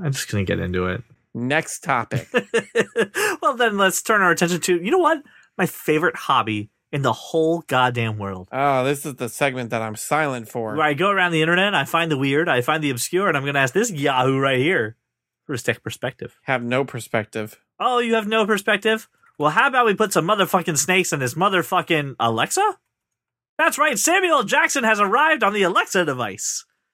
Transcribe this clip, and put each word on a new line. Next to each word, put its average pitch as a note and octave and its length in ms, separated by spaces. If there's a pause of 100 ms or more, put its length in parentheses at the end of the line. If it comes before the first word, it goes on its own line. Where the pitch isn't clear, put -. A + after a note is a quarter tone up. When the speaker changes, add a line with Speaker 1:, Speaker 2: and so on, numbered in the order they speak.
Speaker 1:
I D#3+ 80
just - 180
couldn't G2+ 180
get F2+ 120
into F2+ 280
it. F#2 180 (280)
Speaker 2:
Next C3+ 520
topic. B2 480
Speaker 1:
<laughs> - 20 (1080)
Well, D4 140
then A3 220
let's F#3+ 240
turn A3 180
our F3+ 100
attention E3+ 320
to, F3 200
you G3+ 80
know F#4 80
what? D#4 240 (340)
My F#3 100
favorite D#3 500
hobby A2 540 (220)
in C#3+ 100
the B2 100
whole D#3+ 560
goddamn A#2+ 500
world. F#2+ 340
Speaker 2:
Oh, C3+ 320
this C#3 220
is C#3 100
the B2 120
segment B2+ 420
that A#2 120
I'm A2 140
silent C#3 520
for. A2+ 280
Speaker 1:
Where D#3 100
I D3+ 80
go F3 160
around F3+ 220
the D#3+ 80
internet, F3+ 340
I C#3 100
find E3 260
the C#3+ 80
weird, C#3 300
I B2+ 120
find D#3 240
the C#3+ 60
obscure, F3 380
and D#3 80
I'm C#3 100
gonna C#3+ 140
ask C3 120
this A3+ 180
yahoo C3+ 480
right C3+ 200
here C3 380 (500)
for D3 60
his A#2+ 100
tech - 200
perspective. - 600
Speaker 2:
Have B2+ 200
no B2 220
perspective. A2 720 (200)
Speaker 1:
Oh, A#3+ 220
you A#3 140
have A3 140
no A3 160
perspective? G#3+ 640 (320)
Well, D3 100
how A3+ 160
about B3+ 200
we G#3 80
put G#3 180
some D#3+ 160
motherfucking F3+ 500
snakes F#3 340
in D3+ 60
this B2+ 160
motherfucking E3 840
Alexa? C3 580 (800)
That's D#4+ 200
right, C#4+ 200
Samuel E4 460
Jackson C#4 400
has A3 160
arrived A#3+ 420
on G3+ 120
the G#3 100
Alexa G3 400
device. B2 600 (300)